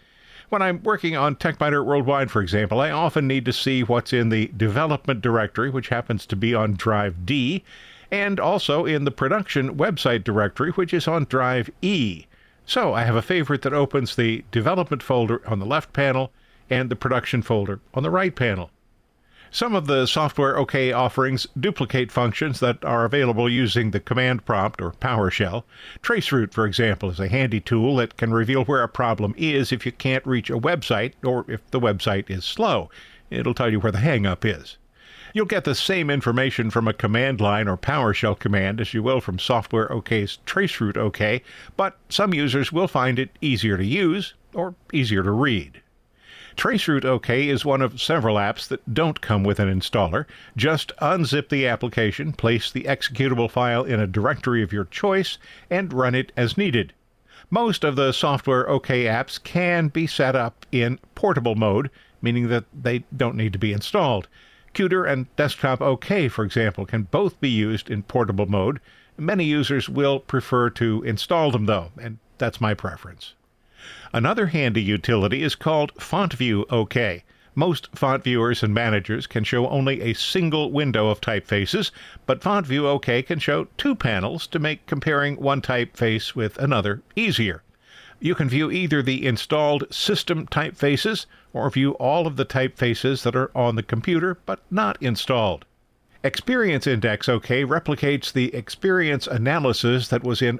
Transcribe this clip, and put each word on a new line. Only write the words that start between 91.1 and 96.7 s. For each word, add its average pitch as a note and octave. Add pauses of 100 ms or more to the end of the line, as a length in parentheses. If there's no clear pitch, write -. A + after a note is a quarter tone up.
or C3
view C#3
all D#3
of C#3+
the C3
typefaces C3
that A#2+
are C3
on A#2+
the A2+
computer E3
but F#3+ (100)
not G3+
installed. A2+ (580)
Experience G3